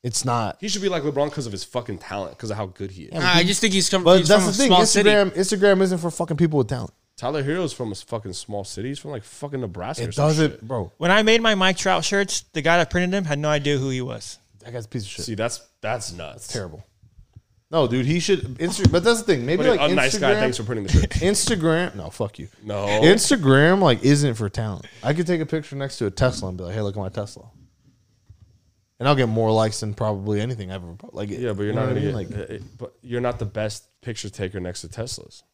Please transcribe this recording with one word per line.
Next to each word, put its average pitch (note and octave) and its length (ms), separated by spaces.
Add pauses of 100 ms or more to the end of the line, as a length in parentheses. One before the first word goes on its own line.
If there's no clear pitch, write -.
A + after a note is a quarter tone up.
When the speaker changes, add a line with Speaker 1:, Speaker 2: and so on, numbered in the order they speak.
Speaker 1:
it's A#2+ 220
not. A#2 380
Speaker 2:
He G#3 80
should F#3+ 120
be G3 60
like E3+ 160
LeBron C#3+ 260
'cause C#3+ 160
of A2 60
his F#2+ 140
fucking A2+ 320
talent, F#2 400
'cause A2+ 120
of G2+ 60
how G#2 120
good F#2+ 240
he F#2 120
is. - 80
Speaker 1:
Yeah, E3 80
Speaker 3:
Nah, F3+ 140
I F3 100
just F#3+ 160
think G#3 140
he's F#3+ 160
come, F#3 160
Speaker 1:
But F3+ 140
Speaker 3:
he's D#3+ 100
Speaker 1:
that's G3+ 160
Speaker 3:
from G3 80
Speaker 1:
the - 20
Speaker 3:
a - 20
Speaker 1:
thing. C4+ 100
Speaker 3:
small A3 180
city. G#3 240
Speaker 1:
Instagram, G3+ 220
Instagram F#3+ 500
isn't F#3 160
for E3 120
fucking D#3+ 280
people D#3 220
with A2+ 100
talent. B2 240 (240)
Speaker 2:
Tyler C#3 260
Hero's D#3 300
from A#2 160
a - 20
s-, - 100
fucking G#2+ 300
small G2+ 320
city. G#2 240
He's C#3 120
from, D3+ 120
like, A2+ 140
fucking C#3+ 340
Nebraska G#2+ 460
or - 20
Speaker 1:
It G#2+ 80
Speaker 2:
some D3 140
Speaker 1:
doesn't, D#3 220
Speaker 2:
shit. - 140
Speaker 1:
bro. A2+ 340
Speaker 4:
When E3+ 120
I G#3 120
made A3+ 180
my A3 120
Mike F#3+ 220
Trout F3+ 300
shirts, G3 480
the D#3 80
guy E3 160
that E3 120
printed F3+ 220
them G3 140
had D3 140
no D3+ 100
idea C#3+ 280
who C3+ 120
he B2+ 100
was. B2 380 (260)
Speaker 1:
That A#2+ 80
guy's A#2 140
a - 20
piece A2+ 160
of G2 60
shit. - 160
Speaker 2:
See, A2+ 100
that's, A2+ 240 (220)
that's G#2+ 320
nuts. D#2 340
Speaker 1:
That's - 60
terrible. F#2 320 (840)
No, D3+ 160
dude, B2 200
he E3+ 120
should. F3 200 (180)
Insta-, F3 340
but F3 120
that's A3+ 160
the - 60
thing. C3 200
Maybe, F#3 180
Speaker 2:
But B3 140
Speaker 1:
like, C#3+ 140
Speaker 2:
a - 20
nice C3 240
guy. C3+ 160
Speaker 1:
Instagram - 60
Speaker 2:
Thanks B2+ 180
for A#2 60
printing G#2+ 240
the - 40
shirts. - 260
Speaker 1:
<laughs> - 20
Instagram. F3 760
No, E2 140
fuck - 300
you. - 80 (160)
Speaker 2:
No. G#2 240
Speaker 1:
Instagram, D#3 920
like, C#3+ 240
isn't C#3+ 300
for G#2+ 160
talent. G#2+ 360 (180)
I C#3+ 100
could E3 140
take F3 120
a D#3 60
picture D3 300
next C#3 220
to A2 100
a - 40
Tesla B2 380
and F2+ 80
be F#2 60
like, F2 100
"Hey, A2 80
look G2+ 160
at - 20
my F#2+ 100
Tesla." - 340 (1600)
And B2 80
I'll C#3+ 80
get B2+ 140
more A2 220
likes A2 280
than G#2+ 140
probably G#2 480
anything G#2+ 300
I've F#2 120
ever E2+ 100
po-, - 200
like, G#2 160
Speaker 2:
Yeah, A2 240
but F#2+ 100
you're G#2 40
Speaker 1:
you G#2+ 60
Speaker 2:
not B2+ 140
Speaker 1:
know B2+ 60
what C3 100
Speaker 2:
gonna D3 60
Speaker 1:
I C#3 120
mean? F2+ 80
Speaker 2:
get, G#2+ 100
Speaker 1:
Like - 120
Speaker 2:
uh, - 40
uh, - 20 (200)
but - 240
you're A#2+ 200
not B2 180
the A2+ 60
best G#2+ 420 (140)
picture G#2+ 280
taker F#2+ 300
next F2+ 220
to - 80
Teslas. - 540 (100)